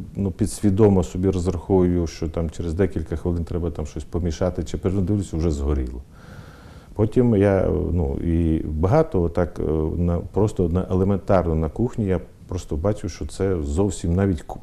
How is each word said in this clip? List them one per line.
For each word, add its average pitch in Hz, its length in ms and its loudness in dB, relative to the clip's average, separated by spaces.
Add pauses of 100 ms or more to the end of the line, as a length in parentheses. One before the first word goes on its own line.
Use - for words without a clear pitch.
(160)
ну, 95 140 -2
підсвідомо 98 720 4
собі 92 280 0
розраховую, 90 760 2
що 82 220 -6
там 82 220 -4
через 85 240 -6
декілька 87 420 -2
хвилин 87 280 -2
треба 85 260 -4
там 78 160 -6
щось 73 180 -10
помішати, 85 600 -2
чи 78 140 -6
перш 92 160 0
дивлюся, 98 420 0
вже 80 140 0
згоріло. 69 520 -2 (920)
Потім 113 420 4
я, 95 320 4 (240)
ну, 80 320 0
і 82 420 2
багато 90 600 2
так, 87 320 -2
е, 78 120 0 (240)
на, 85 220 0
просто 95 500 0
на, 90 220 0
елементарно 92 640 2
на 80 140 0
кухні 117 360 -2
я 92 160 0 (280)
просто 90 280 -6
бачу, 101 320 -2
що - 180 -10
це 95 360 -2
зовсім 85 520 0
навіть 95 280 2
к-, - 200 -12